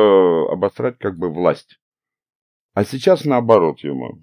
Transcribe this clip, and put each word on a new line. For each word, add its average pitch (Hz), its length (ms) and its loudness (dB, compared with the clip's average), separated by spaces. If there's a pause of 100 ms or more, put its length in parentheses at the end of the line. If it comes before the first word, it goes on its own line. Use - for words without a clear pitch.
(500)
обосрать 101 480 -6
как 95 200 -8
бы 90 100 -4
власть. 80 500 -4 (960)
А 101 120 -2
сейчас 147 400 -2
наоборот, 113 560 2
ё-моё. 67 320 -10 (100)